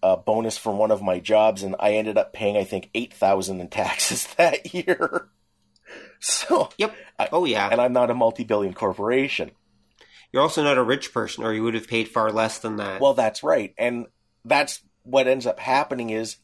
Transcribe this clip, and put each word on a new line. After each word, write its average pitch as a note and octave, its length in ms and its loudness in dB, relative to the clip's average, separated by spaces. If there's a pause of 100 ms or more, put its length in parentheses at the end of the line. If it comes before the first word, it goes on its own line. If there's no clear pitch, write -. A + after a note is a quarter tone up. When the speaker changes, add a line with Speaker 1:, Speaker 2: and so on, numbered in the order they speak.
Speaker 1:
a F#2+ 160 4
bonus A2 400 -2
from G#2 180 -4
one G#2+ 140 2
of G#2 100 2
my F#2 200 -2
jobs, G#2+ 420 2
and F#2+ 160 -6
I G#2 160 2
ended G#2+ 240 0
up - 160 0
paying, G#2 240 0
I G2 60 2
think, F#2+ 280 -8
eight A#2 220 -6
thousand F#2+ 480 0
in F2 60 -12
taxes - 580 -4
<laughs> - 100 -14
that E3 380 2
year. F3 540 -4 (920)
So - 480 0 (100)
Speaker 2:
Yep. G#3+ 160 -2 (240)
Speaker 1:
I, G#2 140 -2
Speaker 2:
Oh, F3 120 2
yeah. G#2+ 260 0
Speaker 1:
and A#2 100 4
I'm B2 120 4
not B2 180 4
a A#2+ 40 0
multi-billion A2 600 0
corporation. G#2+ 800 -2 (800)
Speaker 2:
You're C3 100 4
also D#3 200 2
not C#3+ 160 4
a B2+ 40 6
rich C3+ 300 -2
person, A2+ 320 -6
or A2 80 -2
you A2 100 -4
would A2+ 120 0
have A2 140 -8
paid A2+ 200 -2
far A2 220 0
less A2 280 -2
than A2 180 -8
that. G2+ 240 -6
Speaker 1:
Well, C3+ 140 6
that's B2+ 280 0
right. D3 340 0
And A#2+ 300 -2 (380)
that's C#3+ 360 0 (240)
what B2+ 220 2
ends B2+ 200 2
up A2+ 120 -2
happening C3 520 -2
is A2 340 -6